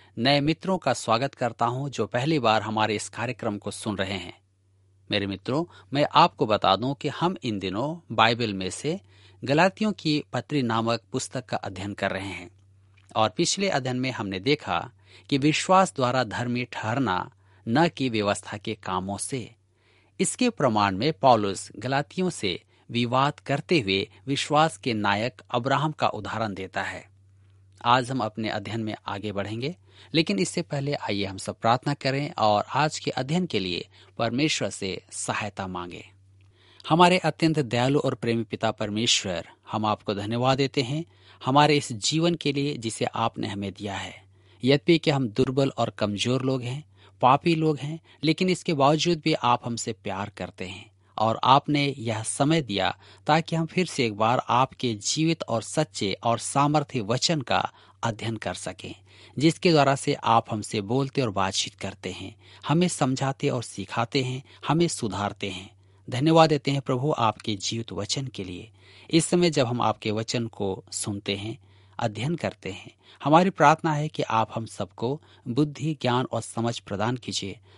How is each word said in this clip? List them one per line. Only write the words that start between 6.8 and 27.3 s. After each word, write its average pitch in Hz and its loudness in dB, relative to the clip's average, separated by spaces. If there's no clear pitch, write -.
कि - -6
हम 170 -2
इन 113 -4
दिनों 117 -6
बाइबल 113 2
में 95 -4
से 160 -6
गलातियों 185 2
की 151 0
पत्री 135 -2
नामक 113 0
पुस्तक 131 -6
का 110 -6
अध्ययन 101 -6
कर 98 -2
रहे 95 -6
हैं 92 -12
और 107 2
पिछले 196 -2
अध्ययन 127 -2
में 131 -2
हमने 98 -6
देखा 101 0
कि 143 2
विश्वास 180 4
द्वारा 127 0
धर्मी 120 -4
ठहरना 110 -2
न 151 4
कि 131 -2
व्यवस्था 104 -2
के 107 -6
कामों 95 -4
से। - -8
इसके 233 0
प्रमाण 107 2
में 135 0
पौलुस 104 4
गलातियों 143 -2
से - -4
विवाद 123 2
करते 147 0
हुए 98 0
विश्वास 151 2
के 123 -4
नायक 104 0
अब्राहम 135 0
का - 0
उदाहरण 107 -4
देता 95 -6
है। 82 -10